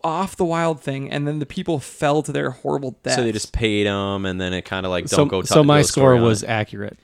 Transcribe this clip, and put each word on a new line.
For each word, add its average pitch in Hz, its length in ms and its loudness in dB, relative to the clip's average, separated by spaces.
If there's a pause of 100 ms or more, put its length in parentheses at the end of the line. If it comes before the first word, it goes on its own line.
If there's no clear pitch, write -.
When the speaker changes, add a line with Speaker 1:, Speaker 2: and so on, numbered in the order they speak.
Speaker 1:
off 170 320 -4
the - 100 -2
Wild 165 360 0
Thing, 135 300 -6
and 143 160 -4
then 151 100 -4
the 147 80 -6
people 175 320 -4
fell 147 460 -2
to 147 80 -8
their 143 180 -2
horrible 139 540 -6
deaths. 127 140 -2
Speaker 2:
So 127 60 2
they 113 80 0
just 107 220 -6
paid 104 320 0
'em, 98 400 -2
and 92 160 -4
then 90 120 -2
it 90 120 -6
kinda, 95 240 -6
like, 87 160 -2
don't - 100 -4
Speaker 3:
So, 143 100 6
Speaker 2:
go 95 180 0
Speaker 3:
so 151 180 4
Speaker 2:
t-, 143 60 4
Speaker 3:
my 147 140 6
Speaker 2:
go - 20 4
Speaker 3:
score - 220 0
Speaker 2:
story 127 120 8
on 117 60 2
Speaker 3:
was 110 180 2
Speaker 2:
it. - 60 -10
Speaker 3:
accurate 107 560 -6